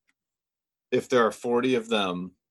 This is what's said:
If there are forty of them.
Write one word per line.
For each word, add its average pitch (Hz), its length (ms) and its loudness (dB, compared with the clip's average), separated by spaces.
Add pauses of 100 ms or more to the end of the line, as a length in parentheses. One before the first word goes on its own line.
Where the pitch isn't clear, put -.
(920)
If 123 160 0
there 120 180 4
are 107 60 0
forty 123 420 0
of 113 140 -2
them. 92 480 -4 (140)